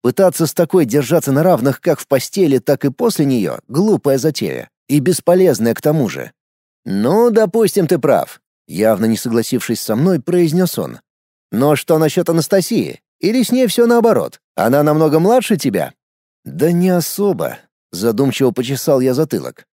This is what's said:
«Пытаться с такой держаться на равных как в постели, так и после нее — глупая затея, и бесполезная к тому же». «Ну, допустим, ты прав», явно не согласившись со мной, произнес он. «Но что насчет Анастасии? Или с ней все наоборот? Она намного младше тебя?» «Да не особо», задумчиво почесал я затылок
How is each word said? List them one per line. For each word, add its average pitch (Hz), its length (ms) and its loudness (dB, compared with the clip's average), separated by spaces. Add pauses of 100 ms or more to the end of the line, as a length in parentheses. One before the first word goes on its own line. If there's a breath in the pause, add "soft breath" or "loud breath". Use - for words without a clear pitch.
«Пытаться 170 440 2
с - 60 -6
такой 170 320 2
держаться 143 480 0
на 143 100 2
равных 139 380 2
как 160 200 -2
в - 60 -16
постели, 139 520 0
так 139 260 -2
и 139 60 0
после 202 340 -2
нее — 104 420 -2
глупая 147 520 0
затея, 98 500 -4 (200)
и 147 120 2
бесполезная 156 760 2
к - 60 -8
тому 151 300 0
же». 69 220 -12 (520)
«Ну, 156 460 2
допустим, 208 560 2
ты 165 120 0
прав», 113 440 0 (240)
явно 104 400 0
не 113 100 0
согласившись 117 640 -4
со - 160 -4
мной, 160 240 0
произнес 175 580 0
он. 64 220 -8 (500)
«Но 135 260 2
что 156 200 0
насчет 160 320 0
Анастасии? 165 720 -2 (200)
Или 226 220 0
с - 100 -2
ней 254 160 2
все 240 180 2
наоборот? 226 540 2 (140)
Она 123 280 0
намного 156 360 2
младше 214 380 2
тебя?» 95 380 -4 (500)
«Да 165 280 -2
не 175 180 2
особо», 165 680 -2 (340)
задумчиво 117 580 0
почесал 131 500 -2
я 127 140 0
затылок 110 520 -4 (120)